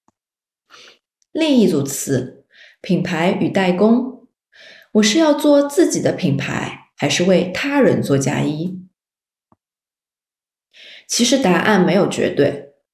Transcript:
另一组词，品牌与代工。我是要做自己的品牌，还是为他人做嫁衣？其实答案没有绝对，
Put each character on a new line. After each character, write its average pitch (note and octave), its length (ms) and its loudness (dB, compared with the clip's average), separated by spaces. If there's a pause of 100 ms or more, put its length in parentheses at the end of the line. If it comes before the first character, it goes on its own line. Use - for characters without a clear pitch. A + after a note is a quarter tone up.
(1300)
另 D4+ 240 0
一 G#3+ 120 4
组 D#3+ 140 0
词， - 640 -6 (360)
品 E3+ 200 0
牌 E3+ 300 -2
与 F3 180 -2
代 F#3 220 0
工。 A3 560 0 (680)
我 G#3+ 100 4
是 G#3+ 140 0
要 D#4 160 4
做 C#4+ 340 2
自 D#4+ 220 2
己 E3+ 100 -4
的 - 120 0
品 D3 260 -2
牌， - 580 -8
还 C#3+ 140 -2
是 F3 140 0
为 F3 280 2
他 C#4+ 300 -2
人 E3 200 2
做 C#3 140 -2
嫁 C#3 260 -2
衣？ D3+ 380 -6 (2250)
其 - 180 -2
实 C4 140 2
答 F3+ 140 2
案 F3+ 300 2
没 - 80 0
有 F3+ 160 2
绝 - 220 -2
对， - 460 -2 (180)